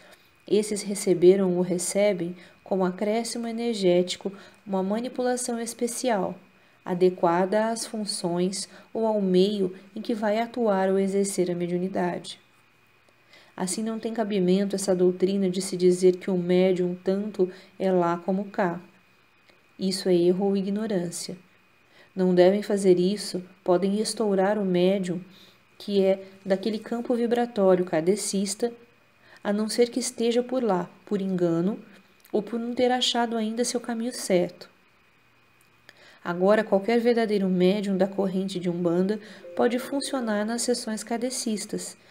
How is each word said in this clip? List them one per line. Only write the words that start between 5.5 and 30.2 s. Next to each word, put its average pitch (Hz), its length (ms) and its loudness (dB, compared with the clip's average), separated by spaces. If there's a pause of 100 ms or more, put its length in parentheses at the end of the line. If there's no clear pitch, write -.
especial, 233 760 -2 (500)
adequada 185 840 2
às 226 160 -6
funções 190 840 -4 (240)
ou 226 120 -2
ao 214 160 0
meio 185 540 2 (200)
em 220 60 -10
que 240 120 -2
vai 214 260 0
atuar 220 500 0
ou 190 80 2
exercer 196 540 0
a 175 40 -4
mediunidade. 180 840 -4 (1200)
Assim, 185 240 -4
não 226 160 -6
tem 220 140 -6
cabimento 196 600 2
essa 190 200 0
doutrina 185 540 2
de 185 120 -2
se 185 140 -6
dizer 180 400 4
que 185 160 -6
o 180 60 0
médium 180 680 2
tanto 196 480 -2 (260)
é 190 140 0
lá 175 260 2
como 190 280 -2
cá. 175 340 -2 (960)
Isso 190 300 -4
é 180 80 4
erro 180 300 4
ou 196 100 2
ignorância. 196 840 -4 (800)
Não 185 180 2
devem 185 300 6
fazer 196 340 4
isso, 185 460 -2 (200)
podem 196 360 2
estourar 208 580 0
o 202 80 -2
médium, 185 540 2 (580)
que 202 240 0
é 190 220 2 (220)
daquele 196 340 -2
campo 240 340 -4
vibratório 226 720 2
kardecista, 196 880 -2 (720)
a 208 80 -2
não 214 160 0
ser 240 220 2
que 247 100 -6
esteja 233 420 0